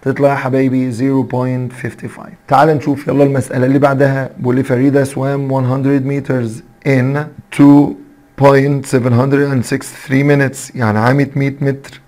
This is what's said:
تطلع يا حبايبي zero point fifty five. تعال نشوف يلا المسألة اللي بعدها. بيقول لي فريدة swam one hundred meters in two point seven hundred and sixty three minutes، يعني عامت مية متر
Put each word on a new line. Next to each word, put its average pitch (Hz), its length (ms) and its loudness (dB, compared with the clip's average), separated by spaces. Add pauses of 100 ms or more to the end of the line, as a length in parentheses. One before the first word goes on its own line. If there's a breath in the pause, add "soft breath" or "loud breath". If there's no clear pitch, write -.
تطلع 135 280 0
يا 139 60 0
حبايبي 131 580 -2
zero 135 320 0
point 127 600 -6
fifty 117 220 -12 (120)
five. - 120 -18 (160)
تعال 143 220 4
نشوف 143 380 -2
يلا 139 160 2
المسألة 135 420 0
اللي 135 140 2
بعدها. 135 500 0 (100)
بيقول 123 160 0
لي 131 80 0
فريدة 135 420 2
swam 139 460 -4
one 131 140 0
hundred 135 400 0
meters 131 560 -4 (260)
in 135 300 0 (400)
two 143 380 6 (460)
point 139 440 2
seven 127 280 0
hundred 139 400 2
and 123 120 -2
sixty - 420 -8
three 135 160 0
minutes، 143 520 0
يعني 107 240 0
عامت 135 380 0
مية 139 240 -2
متر 139 460 -6